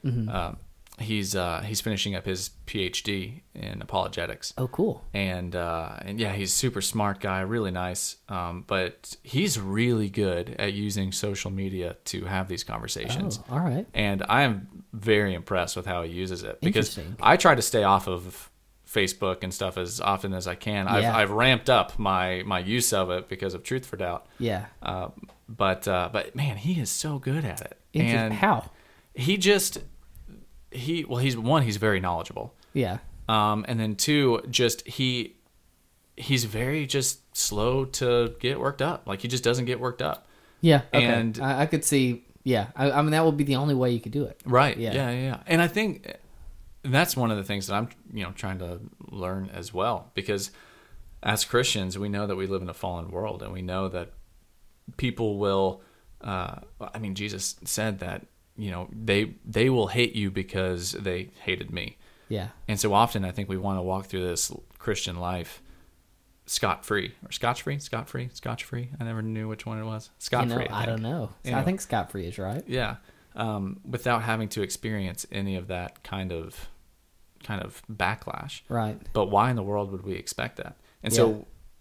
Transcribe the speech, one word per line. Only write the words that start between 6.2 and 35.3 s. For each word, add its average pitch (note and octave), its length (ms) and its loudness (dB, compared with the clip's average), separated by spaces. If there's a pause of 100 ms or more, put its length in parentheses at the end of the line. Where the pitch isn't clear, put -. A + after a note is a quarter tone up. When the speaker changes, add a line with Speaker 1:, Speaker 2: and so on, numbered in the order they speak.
Speaker 2:
yeah, G#2 140 0
he's G2 180 -2
a - 40 2
super A#2+ 240 0
smart G2+ 400 0
guy, F#2+ 200 0
really G2 320 0
nice. F2+ 440 -4 (120)
Um, F2+ 400 -4
but F#2 560 -2
he's D3 340 0
really G#2+ 500 2
good F#2 480 -2
at G2+ 180 -2
using G2+ 360 -2
social G2+ 400 -4
media F#2+ 460 -4 (100)
to F#2 200 -6
have F#2+ 200 -2
these F#2 160 -4
conversations. A2+ 800 -4 (100)
Speaker 1:
Oh, B2 40 -4
all D3+ 60 2
right. F3 320 0
Speaker 2:
And G2+ 360 0
I B2 140 6
am C#3 500 -2
very G#2 420 4
impressed F2 420 -2
with F2+ 100 -6
how F2+ 180 -2
he E2+ 80 -6
uses F#2 320 -4
it, - 160 -8
because B2+ 360 2
Speaker 1:
Interesting. F2+ 240 -8
Speaker 2:
I - 160 10
try D#3 200 8
to A2+ 60 2
stay A2 200 4
off G2 240 6
of F2+ 440 -6 (360)
Facebook F#2+ 560 0
and F#2 100 -4
stuff F#2 260 -4
as F2+ 220 -4
often G2 320 0
as F#2 140 -4
I F2 80 -2
can. G2+ 320 -2
I've, G2+ 160 4
Speaker 1:
Yeah. A2+ 140 4
Speaker 2:
I've G#2 160 4
ramped A#2+ 360 4
up A#2 300 4
my, F#2 480 2
my F#2 140 0
use A2 320 0
of F#2+ 180 2
it F2+ 180 -2
because F#2+ 260 -4
of - 100 -10
Truth C3 200 -2
for - 120 -12
Doubt. F2 300 -4 (120)
Speaker 1:
Yeah. G#2+ 280 -2 (140)
Speaker 2:
Uh, F#2 280 -4 (400)
but, G2 400 2
uh, F2+ 240 2
but G#2+ 240 -4
man, C3 200 0
he D#3 240 0
is A2 80 -2
so D3+ 300 -4
good C#3 260 -2
at F2+ 160 -4
it. - 160 -12 (160)
Speaker 1:
Interesting. A#2 280 4
Speaker 2:
And A2 140 2
Speaker 1:
How? D3 360 2 (440)
Speaker 2:
he E3 220 2
just, G3 420 4 (920)
he, D3 340 -2
well, B2 140 -2
he's, C3 180 4
one, C3 260 4
he's A2 140 2
very G2+ 220 4
knowledgeable. F2+ 560 -4 (180)
Speaker 1:
Yeah. A2+ 260 0 (300)
Speaker 2:
Um, G#2+ 380 4
and A#2 140 0
then G#2+ 160 0
two, C#3 520 4
just A#2+ 380 2
he, B2 480 -2 (840)